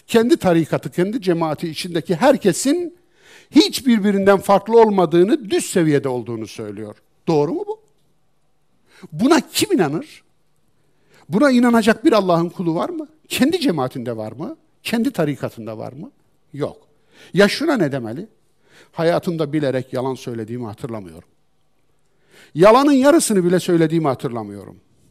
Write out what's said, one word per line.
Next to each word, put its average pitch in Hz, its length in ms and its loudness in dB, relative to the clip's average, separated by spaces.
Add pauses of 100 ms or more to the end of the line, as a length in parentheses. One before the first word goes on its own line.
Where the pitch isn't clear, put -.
Kendi 233 300 2
tarikatı, 165 540 0
kendi 202 320 -4
cemaati 165 460 -2
içindeki 170 460 -6
herkesin 277 840 0 (540)
hiç 277 360 2
birbirinden 202 540 2
farklı 220 400 4
olmadığını, 196 720 2
düz 349 160 -2
seviyede 147 420 0
olduğunu 117 380 -6
söylüyor. 107 500 -14 (320)
Doğru 151 240 0
mu 403 160 -6
bu? 427 120 -10 (1300)
Buna 254 280 2
kim - 320 -4
inanır? 180 500 -2 (1080)
Buna 262 220 2
inanacak 233 540 2
bir 311 80 6
Allah'ın 175 360 2
kulu 165 260 -4
var - 140 -4
mı? 311 200 -10 (200)
Kendi 339 320 0
cemaatinde 127 560 -4
var 110 160 -12
mı? 185 240 -14 (260)
Kendi 233 280 -2
tarikatında 120 680 -6
var 113 140 -14
mı? 180 180 -18 (420)
Yok. 143 240 -8 (580)
Ya 196 140 4
şuna 294 280 -2
ne 151 160 -2
demeli? 131 340 -10 (680)
"Hayatımda 165 600 -2
bilerek 131 400 -4
yalan 127 220 -4
söylediğimi 117 520 -10
hatırlamıyorum. 101 640 -14 (1300)
Yalanın 226 380 6
yarısını 262 520 4
bile 175 160 2
söylediğimi 165 460 0
hatırlamıyorum." 104 680 -8 (340)